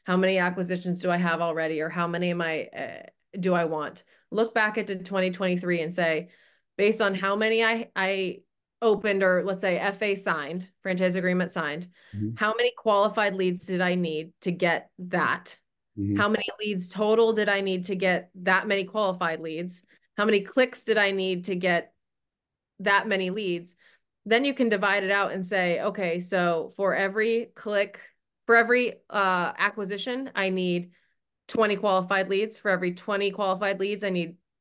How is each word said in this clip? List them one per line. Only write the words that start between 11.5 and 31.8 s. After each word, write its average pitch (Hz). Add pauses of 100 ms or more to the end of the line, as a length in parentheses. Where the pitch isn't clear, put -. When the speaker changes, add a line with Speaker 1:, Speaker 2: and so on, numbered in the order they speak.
Speaker 1:
signed, 160 (260)
Speaker 2:
Mm-hmm. 107
Speaker 1:
how 214
many 240
qualified 208
leads 185
did 185
I 180
need 160 (100)
to 202
get 170
that? 175 (420)
Speaker 2:
Mm-hmm. 101
Speaker 1:
How 208
many 208 (140)
leads 202
total 220
did 214
I 196
need 185
to 202
get 185 (120)
that 190
many 196
qualified 185
leads? 165 (340)
How 208
many 214
clicks 254
did 214
I 202
need 185
to 196
get 175 (880)
that 202
many 190
leads?" 180 (520)
Then 233
you 277
can 262
divide 202
it 190
out 196
and 185
say, 180
"Okay, 180
so 175
for 190
every 220
click, 202 (440)
for 226
every, 240 (120)
uh, 185
acquisition, 208
I 190
need 180 (580)
twenty 208
qualified 190